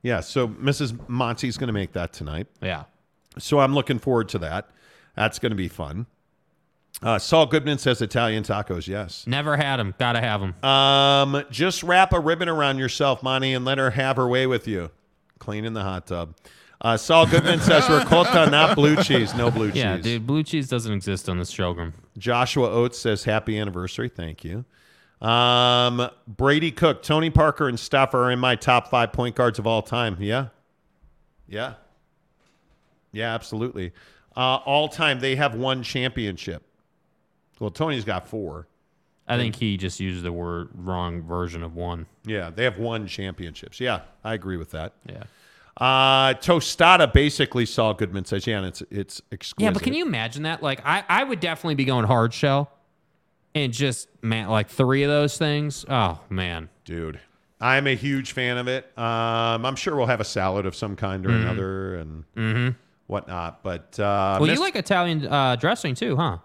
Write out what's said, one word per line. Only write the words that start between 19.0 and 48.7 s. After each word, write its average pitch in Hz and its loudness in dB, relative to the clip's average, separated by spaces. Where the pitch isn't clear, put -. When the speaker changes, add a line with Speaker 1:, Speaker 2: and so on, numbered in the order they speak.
Speaker 1:
cheese. 120 2
No 120 2
blue 110 0
Speaker 2:
Yeah, 104 0
Speaker 1:
cheese. 82 -6
Speaker 2:
dude, 117 -2
blue 147 0
cheese 147 -4
doesn't 113 -2
exist 95 -4
on 90 -2
this 85 -6
showroom. 85 -4
Speaker 1:
Joshua 120 0
Oates 120 0
says, 107 -2
"Happy 107 -2
anniversary." 98 -6
Thank 82 -12
you. 95 -8
Um, 123 4
Brady 143 2
Cook, 156 2
Tony 156 0
Parker, 147 0
and 120 -2
Steph 135 2
are 123 2
in 123 0
my 127 2
top 123 2
five 117 2
point 120 -4
guards 120 2
of 107 -2
all 113 2
time. 117 -2
Yeah. 117 -2
Yeah. 117 -10
Yeah, 113 -4
absolutely. 110 -6
Uh, 127 2
all 147 2
time, 139 0
they 131 0
have 139 0
one 131 -2
championship. 110 -6
Well, 107 -6
Tony's 139 -4
got 92 -4
four. 92 -10
Speaker 2:
I 120 -2
think 117 -2
he 104 -2
just 90 -6
used 92 -4
the 87 -4
word, 87 -8
wrong 90 -6
version 85 -6
of 82 -12
one. 85 -8
Speaker 1:
Yeah, 98 -6
they 95 -4
have 107 -2
one 113 -4
championships. 92 -12
Yeah, 123 -4
I 113 -6
agree 95 -8
with 80 -12
that. 80 -10
Speaker 2:
Yeah. - -16
Speaker 1:
Uh, 131 4
tostada, 170 4
basically, 135 2
Saul 110 2
Goodman 95 -4
says, 101 -4
yeah, 110 0
and 95 -4
it's, 87 -10